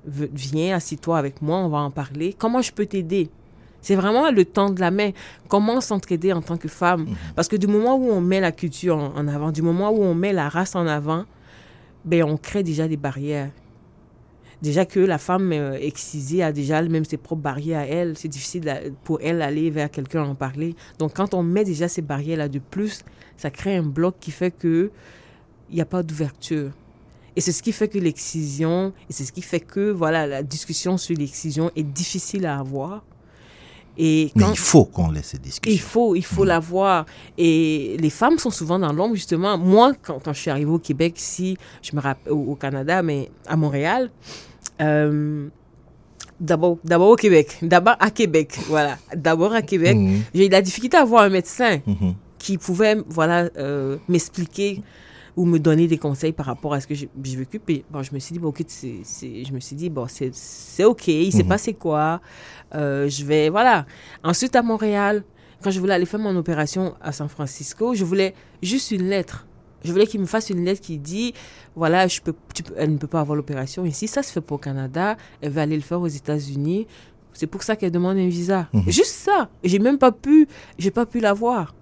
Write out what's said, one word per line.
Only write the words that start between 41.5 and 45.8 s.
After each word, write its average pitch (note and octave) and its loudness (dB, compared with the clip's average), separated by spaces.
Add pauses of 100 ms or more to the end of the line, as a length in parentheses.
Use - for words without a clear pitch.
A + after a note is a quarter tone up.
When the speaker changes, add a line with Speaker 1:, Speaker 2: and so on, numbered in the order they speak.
Speaker 1:
je - -10
me D3 -2
rapp-, C#3 -6
au, D3+ 0 (160)
au C#3+ -4
Canada, C#3+ -2
mais D3 -4 (180)
à D#3 -2
Montréal, D#3 0 (720)
euh, D3+ 0 (920)